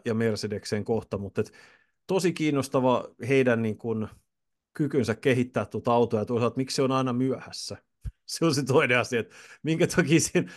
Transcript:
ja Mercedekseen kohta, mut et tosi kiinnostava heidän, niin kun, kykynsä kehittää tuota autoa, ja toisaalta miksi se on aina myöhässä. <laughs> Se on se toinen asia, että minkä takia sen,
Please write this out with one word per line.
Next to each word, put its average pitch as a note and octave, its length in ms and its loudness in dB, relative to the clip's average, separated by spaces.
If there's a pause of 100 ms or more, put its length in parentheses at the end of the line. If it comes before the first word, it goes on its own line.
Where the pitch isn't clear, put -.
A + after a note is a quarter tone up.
ja A#2 100 -2
Mercedekseen G#2+ 720 -2
kohta, G#2 340 -4
mut G2 200 -8
et G#2+ 140 -4 (540)
tosi F3+ 260 0
kiinnostava C3+ 760 0 (200)
heidän, B2 340 4
niin A2 160 -4
kun, A2 300 -4 (640)
kykynsä C3 400 0
kehittää B2 520 0
tuota A#2 260 -2
autoa, A#2 280 2
ja G#2 60 -2
toisaalta A#2+ 300 0
miksi C3 200 -4
se C#3+ 60 0
on C3 100 0
aina C3 200 0
myöhässä. B2 640 -4
<laughs> - 100 -20 (400)
Se - 180 -4
on E3 100 2
se C#3+ 80 0
toinen B2+ 360 4
asia, A#2 220 0
että - 140 -10 (280)
minkä D#3+ 240 0
takia D#3 340 2
sen, - 360 -2